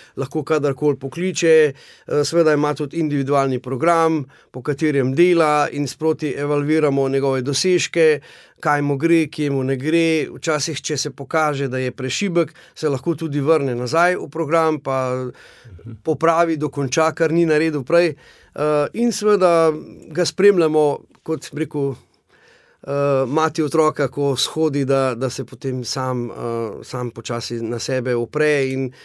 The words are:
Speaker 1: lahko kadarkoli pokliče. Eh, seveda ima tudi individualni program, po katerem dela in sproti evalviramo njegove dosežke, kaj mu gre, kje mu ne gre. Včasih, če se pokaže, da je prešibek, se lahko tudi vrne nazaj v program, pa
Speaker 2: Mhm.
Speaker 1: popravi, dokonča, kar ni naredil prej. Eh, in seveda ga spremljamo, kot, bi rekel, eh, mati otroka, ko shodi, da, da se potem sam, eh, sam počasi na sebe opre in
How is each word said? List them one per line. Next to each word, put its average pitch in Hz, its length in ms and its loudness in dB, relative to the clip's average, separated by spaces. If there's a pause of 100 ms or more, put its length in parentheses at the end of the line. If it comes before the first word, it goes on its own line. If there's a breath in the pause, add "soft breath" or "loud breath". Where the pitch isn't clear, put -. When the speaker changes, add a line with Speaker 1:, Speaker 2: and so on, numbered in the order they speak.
(140 loud breath)
Speaker 1:
lahko 139 280 -6
kadarkoli 147 560 0
pokliče. 160 760 2 (320 loud breath)
Eh, 147 180 0
seveda 156 300 4
ima 147 200 2
tudi 147 240 -6
individualni 139 640 0
program, 160 640 0 (240 soft breath)
po 139 140 -12
katerem 139 520 0
dela 160 560 4
in 147 160 -4
sproti 156 460 -4
evalviramo 147 800 0
njegove 135 320 0
dosežke, 156 800 2 (360 loud breath)
kaj 147 260 0
mu 143 140 0
gre, 160 320 2
kje 147 220 -4
mu 135 140 -2
ne 135 120 0
gre. 156 520 0
Včasih, 147 520 -4
če 151 180 -4
se 139 140 -6
pokaže, 143 560 -2
da 127 100 -4
je 127 140 -2
prešibek, 165 640 -2 (180 loud breath)
se - 180 -4
lahko 143 260 -2
tudi 147 240 -4
vrne 139 360 2
nazaj 160 420 2
v - 120 -8
program, 160 500 0
pa 131 360 -2
Speaker 2:
Mhm. 113 840 -12
Speaker 1:
popravi, 165 580 2
dokonča, 143 540 0
kar 160 200 0
ni 170 140 4
naredil 156 380 2
prej. 165 320 2 (400 soft breath)
Eh, 147 400 0
in 233 160 2
seveda 180 600 4 (360)
ga 165 180 -2
spremljamo, 165 600 4 (340)
kot, - 300 -8
bi 139 120 -10
rekel, 143 340 -4 (880 soft breath)
eh, - 60 -12 (360)
mati 156 360 0
otroka, 151 460 2
ko 139 280 -2
shodi, 143 480 0
da, 135 300 0
da 123 160 -4
se 127 140 -8
potem 127 400 -8
sam, 127 420 -4
eh, 107 80 -10 (460)
sam 123 320 -8
počasi 117 480 -8
na 117 180 -6
sebe 127 380 -2
opre 143 500 0
in 131 260 -4 (140 loud breath)